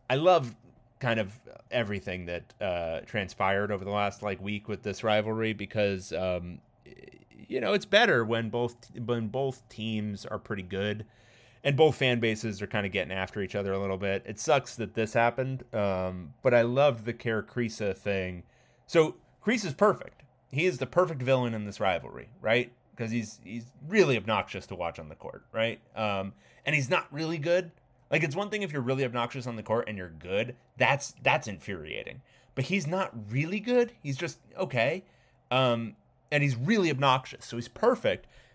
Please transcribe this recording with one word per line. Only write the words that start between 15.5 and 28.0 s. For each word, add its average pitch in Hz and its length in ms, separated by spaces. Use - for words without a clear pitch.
um, 92 600
but 123 100
I 117 100
loved 123 420
the 117 80
Kerr 113 280
Kriisa 113 540
thing. 92 480
So - 300
Kriisa 214 220
is 143 80
perfect. - 500
He 151 140
is 165 120
the 139 80
perfect 165 360
villain 123 320
in 107 120
this 98 140
rivalry, 85 500
right? 117 300
'Cause 113 140
he's, 110 340
he's 117 220
really 165 300
obnoxious 98 500
to 101 80
watch 85 240
on 78 100
the 78 60
court, - 360
right? 113 280
Um, 98 380
and 147 100
he's 139 140
not 175 220
really 160 280
good. 170 320